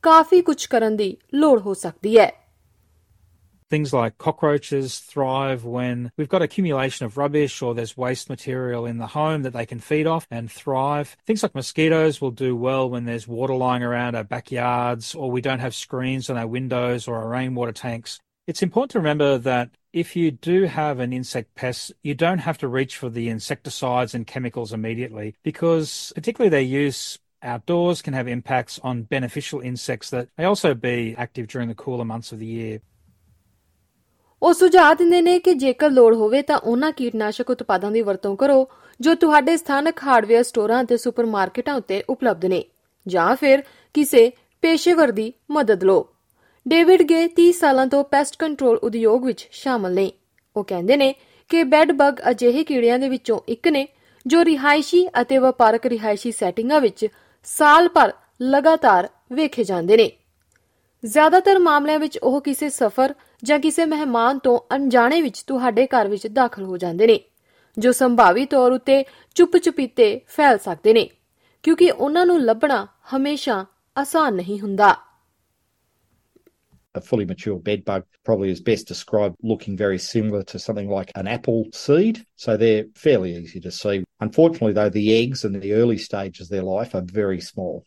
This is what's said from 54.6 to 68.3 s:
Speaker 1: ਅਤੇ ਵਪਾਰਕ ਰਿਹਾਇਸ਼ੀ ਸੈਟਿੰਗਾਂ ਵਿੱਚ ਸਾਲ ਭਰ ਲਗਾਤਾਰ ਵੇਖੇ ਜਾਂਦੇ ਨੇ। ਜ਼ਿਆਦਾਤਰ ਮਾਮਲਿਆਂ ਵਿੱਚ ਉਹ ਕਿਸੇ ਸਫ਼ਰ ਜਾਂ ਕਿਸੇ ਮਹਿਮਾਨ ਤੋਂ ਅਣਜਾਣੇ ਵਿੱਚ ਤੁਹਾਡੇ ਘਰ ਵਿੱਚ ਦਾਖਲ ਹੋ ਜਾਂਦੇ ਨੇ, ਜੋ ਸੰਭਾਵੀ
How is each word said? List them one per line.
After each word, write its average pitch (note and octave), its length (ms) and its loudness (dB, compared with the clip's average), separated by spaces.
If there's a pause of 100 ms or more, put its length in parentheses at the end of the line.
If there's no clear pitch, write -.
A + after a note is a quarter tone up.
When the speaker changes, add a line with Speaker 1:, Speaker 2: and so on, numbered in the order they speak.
Speaker 1:
ਅਤੇ C4 180 2
ਵਪਾਰਕ A#3+ 480 4
ਰਿਹਾਇਸ਼ੀ A3 460 -2
ਸੈਟਿੰਗਾਂ A3+ 480 0
ਵਿੱਚ A3 280 0 (380)
ਸਾਲ D#4 420 6
ਭਰ D4 240 4 (300)
ਲਗਾਤਾਰ C4+ 640 4 (240)
ਵੇਖੇ C4 320 -2
ਜਾਂਦੇ F3+ 320 2
ਨੇ। A3 140 6 (920)
ਜ਼ਿਆਦਾਤਰ D#4+ 560 4
ਮਾਮਲਿਆਂ D4+ 400 2
ਵਿੱਚ D4+ 200 -4
ਉਹ C4+ 220 0
ਕਿਸੇ C#4+ 300 -4
ਸਫ਼ਰ C4 440 0 (300)
ਜਾਂ D4 140 2
ਕਿਸੇ D#4 260 0
ਮਹਿਮਾਨ C#4 540 0
ਤੋਂ A#3+ 200 2 (160)
ਅਣਜਾਣੇ C4+ 480 2
ਵਿੱਚ B3+ 240 -6
ਤੁਹਾਡੇ B3+ 400 0
ਘਰ A3+ 220 0
ਵਿੱਚ G3+ 180 -6
ਦਾਖਲ A3 380 -2
ਹੋ F#3 120 -8
ਜਾਂਦੇ F3 300 0
ਨੇ, A3 120 6 (580)
ਜੋ A#3+ 160 2
ਸੰਭਾਵੀ A#3+ 540 4